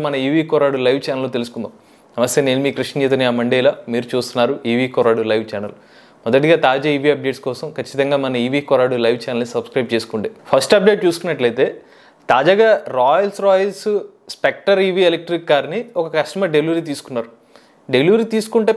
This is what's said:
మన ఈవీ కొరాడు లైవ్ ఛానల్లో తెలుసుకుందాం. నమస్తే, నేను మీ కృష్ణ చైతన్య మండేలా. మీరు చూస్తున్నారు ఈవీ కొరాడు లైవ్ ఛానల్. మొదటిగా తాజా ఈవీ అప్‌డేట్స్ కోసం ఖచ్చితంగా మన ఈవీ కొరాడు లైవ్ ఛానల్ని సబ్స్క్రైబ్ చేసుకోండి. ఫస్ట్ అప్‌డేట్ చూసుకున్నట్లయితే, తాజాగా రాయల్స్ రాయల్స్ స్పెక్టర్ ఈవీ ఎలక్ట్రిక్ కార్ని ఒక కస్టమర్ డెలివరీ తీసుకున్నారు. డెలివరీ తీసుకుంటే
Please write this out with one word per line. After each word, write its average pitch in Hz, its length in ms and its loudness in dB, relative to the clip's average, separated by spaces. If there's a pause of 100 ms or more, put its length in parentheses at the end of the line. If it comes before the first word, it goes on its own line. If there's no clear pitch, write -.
మన 143 100 -2 (120)
ఈవీ 156 240 0
కొరాడు 139 360 0
లైవ్ 135 200 2
ఛానల్లో 131 280 -4
తెలుసుకుందాం. 120 380 -8 (440)
నమస్తే, - 300 0
నేను 131 180 0
మీ 139 120 0
కృష్ణ 131 260 -4
చైతన్య 131 240 2 (120)
మండేలా. 127 340 2 (200)
మీరు 120 200 -2
చూస్తున్నారు 123 420 0 (160)
ఈవీ 123 240 0
కొరాడు 117 360 2
లైవ్ 110 200 0
ఛానల్. 101 240 -10 (500)
మొదటిగా 147 320 4 (100)
తాజా 139 300 0
ఈవీ 143 180 2
అప్‌డేట్స్ 131 340 -6
కోసం 127 200 -10 (100)
ఖచ్చితంగా 139 440 0
మన 131 120 -2 (100)
ఈవీ 139 160 0 (100)
కొరాడు 127 340 2
లైవ్ 120 200 2
ఛానల్ని 120 300 -4
సబ్స్క్రైబ్ 117 400 -4
చేసుకోండి. 110 360 -4 (220)
ఫస్ట్ 135 260 4
అప్‌డేట్ 202 260 2
చూసుకున్నట్లయితే, 151 640 0 (680)
తాజాగా 190 380 4 (260)
రాయల్స్ 180 500 0
రాయల్స్ 196 400 0 (500)
స్పెక్టర్ 190 520 0
ఈవీ 185 220 2
ఎలక్ట్రిక్ 165 400 -6
కార్ని 147 300 0 (200)
ఒక 165 60 -4 (100)
కస్టమర్ 180 400 -2
డెలివరీ 165 340 0
తీసుకున్నారు. 123 400 -8 (640)
డెలివరీ 190 400 4
తీసుకుంటే 220 440 0